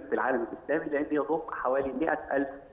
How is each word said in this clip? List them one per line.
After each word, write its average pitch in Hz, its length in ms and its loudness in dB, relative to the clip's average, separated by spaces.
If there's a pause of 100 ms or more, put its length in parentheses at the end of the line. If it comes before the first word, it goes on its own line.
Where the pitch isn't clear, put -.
في 117 60 0
العالم 117 360 2
الإسلامي 160 400 -2
لأنه 147 200 0
يضم 151 280 2 (120)
حوالي 135 400 2 (140)
مائة 151 140 2 (180)
ألف 139 120 0 (240)